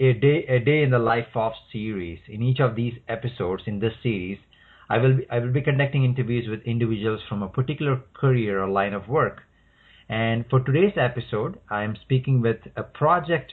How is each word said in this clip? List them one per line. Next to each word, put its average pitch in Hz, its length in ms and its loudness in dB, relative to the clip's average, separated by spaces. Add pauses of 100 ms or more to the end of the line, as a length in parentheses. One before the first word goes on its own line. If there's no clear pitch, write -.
A 131 140 6
Day, 147 340 2
A 127 120 2
Day 147 220 2
in 139 100 2
the 123 60 4
Life 117 360 2
of 113 180 0 (180)
series. 98 560 -6
In 110 160 -8
each 127 160 2
of 123 160 2
these 120 200 -2 (120)
episodes 101 600 -6
in 104 120 -6
this 110 140 0 (100)
series, 98 360 -4 (500)
I 107 80 0
will 131 220 4
be, - 120 -4
I 120 100 0
will 123 120 -2
be 143 80 0
conducting 139 460 0
interviews 120 420 -2
with 107 140 -6
individuals 110 680 -2
from 101 140 -4
a 95 60 -6
particular 135 520 -2 (140)
career 110 480 2
or 95 80 -2
line 98 240 0
of 95 140 -8
work. 127 340 0 (680)
And 113 400 0
for 131 120 4
today's 160 360 2
episode, 123 600 -2 (100)
I 104 140 -4
am 107 180 -4
speaking 131 400 2
with 113 200 0 (180)
a 110 40 -6
project 160 680 0